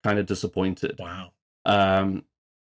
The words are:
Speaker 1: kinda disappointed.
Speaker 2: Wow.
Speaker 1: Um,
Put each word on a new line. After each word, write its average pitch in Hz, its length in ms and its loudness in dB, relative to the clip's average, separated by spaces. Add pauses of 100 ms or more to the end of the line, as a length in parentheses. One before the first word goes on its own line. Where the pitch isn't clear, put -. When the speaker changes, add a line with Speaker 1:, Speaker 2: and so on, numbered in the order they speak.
Speaker 1:
kinda 104 200 2
disappointed. 95 760 -4
Speaker 2:
Wow. 90 320 -14 (340)
Speaker 1:
Um, 95 600 2 (360)